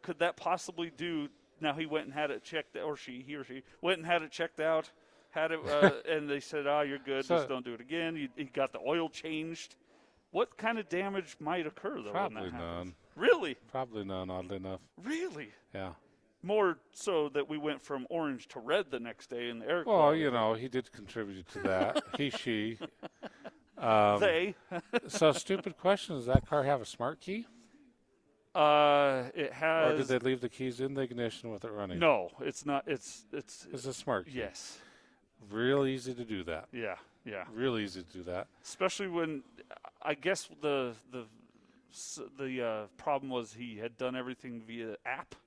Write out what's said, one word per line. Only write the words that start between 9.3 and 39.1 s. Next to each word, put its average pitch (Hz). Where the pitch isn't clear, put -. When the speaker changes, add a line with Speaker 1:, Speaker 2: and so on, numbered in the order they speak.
Speaker 1:
What 214
kind 226
of 214
damage 190
might 156
occur, 208
though, 104
Speaker 2:
Probably 170
Speaker 1:
when 92
that 82
happens? 85
Speaker 2:
none. -
Speaker 1:
Really? 175
Speaker 2:
Probably 117
none, 92
oddly 92
enough. 92
Speaker 1:
Really? 262
Speaker 2:
Yeah. 95
Speaker 1:
More 190
so 160
that 143
we 151
went 147
from 131
orange 147
to 135
red 147
the 127
next 117
day 120
in 117
the 107
air 160
Speaker 2:
Well, 202
Speaker 1:
quality. 156
Speaker 2:
you 147
know, 113
he 113
did 123
contribute 101
to 403
that. -
Speaker 1:
<laughs> -
Speaker 2:
He, 143
she. 113
Um, 107
Speaker 1:
They. 185
<laughs> -
Speaker 2:
so, 156
stupid 190
question. 190
Does 120
that 131
car 147
have 139
a 104
smart 135
key? 214
Speaker 1:
Uh, 147
it 147
Speaker 2:
Or 160
did 151
Speaker 1:
has 135
Speaker 2:
they 127
leave 127
the 120
keys 127
in 135
the 135
ignition 117
with 101
it 113
running? 104
Speaker 1:
No, 120
it's -
not. 143
It's, -
it's -
Speaker 2:
It's 127
a 131
smart 139
key. 131
Speaker 1:
Yes. -
Speaker 2:
Real 131
easy 131
to 120
do 104
that. 82
Speaker 1:
Yeah, 107
yeah. 98
Speaker 2:
Real 120
easy 95
to 87
do 90
that. 90
Speaker 1:
Especially 190
when, 165